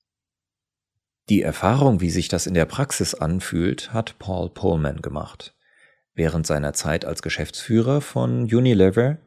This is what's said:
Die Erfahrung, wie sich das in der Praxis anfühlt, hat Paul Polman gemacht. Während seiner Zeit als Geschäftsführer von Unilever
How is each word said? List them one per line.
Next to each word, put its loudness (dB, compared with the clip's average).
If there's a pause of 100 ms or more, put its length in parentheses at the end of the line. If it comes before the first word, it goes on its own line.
(1300)
Die 4
Erfahrung, 2
wie 0
sich -2
das -2
in -4
der 4
Praxis -4
anfühlt, -2
hat -6
Paul -6
Polman -2
gemacht. -12 (580)
Während 0
seiner -2
Zeit -4
als -6
Geschäftsführer 0
von -2
Unilever 4